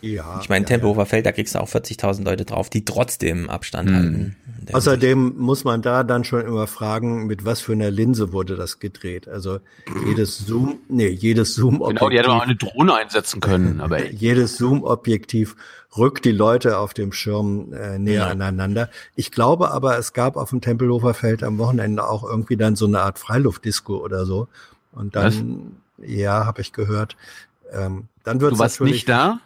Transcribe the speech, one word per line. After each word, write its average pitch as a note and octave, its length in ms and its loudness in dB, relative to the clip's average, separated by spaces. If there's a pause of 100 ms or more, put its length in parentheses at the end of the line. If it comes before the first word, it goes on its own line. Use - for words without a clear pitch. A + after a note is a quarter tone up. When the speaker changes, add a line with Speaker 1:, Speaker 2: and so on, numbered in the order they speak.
Speaker 1:
Ja, F#2 380 -8
Speaker 2:
Ich F#2+ 100 -12
meine, G2 160 2
Speaker 1:
ja, - 40 -10
Speaker 2:
Tempelhofer A2 320 2
Speaker 1:
ja. G2+ 40 2
Speaker 2:
Feld, A2 200 0
da G2+ 60 2
kriegst - 240 -6
du - 40 -2
auch - 100 -4
vierzigtausend G2 580 -4
Leute F#2+ 180 -2
drauf, G2+ 240 -6
die G#2+ 160 -2
trotzdem - 640 -2
Abstand - 400 -4
Speaker 3:
Hm. F#2+ 60 4
Speaker 2:
halten. G2 400 0 (240)
In - 80 -16
der - 80 -6
Speaker 1:
Außerdem B2+ 640 4
muss C3 260 0
man A2+ 180 0
da B2 220 2
dann A#2+ 200 0
schon A#2+ 180 -2
immer A2 260 -2
fragen, A2+ 580 -4
mit G2+ 180 -4
was A2 180 -2
für - 100 -6
einer G#2+ 180 0
Linse A2 420 2
wurde F#2+ 240 -4
das F2+ 240 -8
gedreht. F2+ 480 -10
Also F#2+ 320 -6 (460)
jedes G#2 320 0
Zoom, A2+ 400 -2 (120)
nee, A#2 180 2
jedes A2 480 2
Zoom-Objektiv B2+ 440 2
Speaker 3:
Genau, C3+ 120 4
die B2 80 6
hätten A#2+ 100 4
auch A#2+ 140 6
eine B2 120 2
Drohne C3 400 2
einsetzen G#2+ 460 0
können, F2+ 400 2
aber D#2+ 180 0
ey. - 120 -4
Speaker 1:
<laughs> - 40 -10
Jedes A#2 420 2
Zoom-Objektiv A#2+ 1000 0 (420)
rückt C3 280 2
die A#2+ 60 6
Leute A2 460 4
auf G2+ 160 -4
dem G2 180 -4
Schirm, G#2 600 -2
äh, G2+ 240 -8
näher G#2 160 0 (120)
Speaker 2:
Ja. - 20 -2
Speaker 1:
aneinander. F#2+ 600 -2 (260)
Ich - 160 -4
glaube D3 400 2
aber, C3 260 0
es A#2 160 -6
gab B2+ 220 0
auf C#3 160 -6
dem B2+ 100 -2
Tempelhofer A#2+ 540 0
Feld A2+ 260 0
am A2 160 -4
Wochenende G#2+ 500 0
auch G#2+ 160 -4
irgendwie A2 340 -2
dann A2 180 4
so G#2+ 100 2
eine G2+ 140 4
Art F#2+ 180 -2
Freiluftdisco A2 840 -2
oder F#2 240 -2
so. G2 220 -2 (420)
Und G2+ 240 -10
dann, A2 560 0 (260)
Speaker 3:
Was? - 120 -20
Speaker 1:
ja, G#2 360 0
hab G#2+ 140 -4
ich - 140 -10
gehört. G#2+ 420 -4 (580)
Ähm, F#2+ 300 -6 (200)
dann A#2 160 -2
wird's C#3+ 180 4
Speaker 3:
Du - 20 0
warst A2+ 200 2
Speaker 1:
natürlich C3+ 180 2
Speaker 3:
nicht A#2 120 -6
da? D#3 360 4